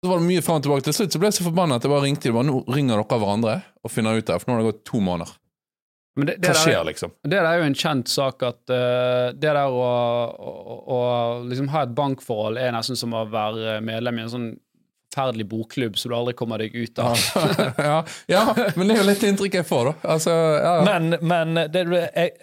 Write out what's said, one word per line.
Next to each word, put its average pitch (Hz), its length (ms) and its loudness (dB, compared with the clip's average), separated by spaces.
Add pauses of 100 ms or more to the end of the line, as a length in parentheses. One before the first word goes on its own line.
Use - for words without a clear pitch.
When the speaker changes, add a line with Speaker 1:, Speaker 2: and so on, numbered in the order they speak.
Speaker 1:
Så 180 60 -2
var 180 100 2
det 170 80 2
mye 175 140 2
frem 165 160 2
og 139 80 -2
tilbake. 139 180 2
Til 151 100 0
slutt 190 200 0
så 156 80 -2
ble 208 80 4
jeg 196 100 0
så 180 60 -2
forbannet 165 320 2
at 117 80 -4
jeg 139 80 2
bare 143 100 2
ringte 139 240 0
dem, 120 80 2
bare, 123 140 2
«Nå 131 180 0
ringer 127 300 2
dere 113 240 0
hverandre 107 340 0 (300)
og 113 80 -8
finner 110 240 0
ut 110 80 -2
det, 87 160 0
for - 100 -8
nå 123 60 2
har 113 60 2
det 113 80 2
gått - 140 -8
to 127 140 -2
måneder.» 87 320 -2 (840)
Speaker 2:
Men 143 100 0
det, - 140 -2
det - 80 2
Speaker 1:
Hva - 40 4
Speaker 2:
der 160 60 4
Speaker 1:
skjer, 156 220 4
Speaker 2:
er, 80 80 -2
Speaker 1:
liksom? 85 220 -8 (120)
Speaker 2:
det 131 140 -4
der 180 100 2
er 170 140 2
jo 156 80 2
en 135 80 0
kjent 139 320 -2
sak 135 340 -2
at, 123 240 -4
eh, 123 640 2
det 139 160 -4
der 147 160 2
å, 127 160 0
å, 120 720 0
å, 85 240 -14 (160)
å 127 80 0 (480)
liksom 131 240 -4
ha 151 140 0
et 120 100 -8
bankforhold 120 640 -2
er 127 160 -2
nesten 117 240 -4
som 117 160 -6
å 113 160 -2
være 110 480 -4
medlem 113 400 -4
i 113 60 -8
en 117 80 -8
sånn 120 160 -6 (600)
forferdelig 123 400 -4
bokklubb 113 480 -4
som 123 120 -8
du 117 40 -4
aldri 120 180 -2
kommer 113 240 -4
deg 107 160 -4
ut 117 260 -8
av. 120 200 2 (320)
Speaker 1:
<laughs> - 260 -2
Ja, 147 180 2 (360)
ja, 190 120 6 (360)
men 185 80 4
det 220 80 6
er 220 60 4
jo 196 80 4
litt 202 140 2
inntrykk 196 360 2
jeg 165 80 -2
får, 131 220 2
da. 151 40 -4 (140)
Altså, 160 240 2
ja, 160 460 4
ja. - 100 6
Speaker 3:
Men, 170 320 2
men 165 480 2
det, 175 140 0 (340)
jeg, 170 160 2 (120)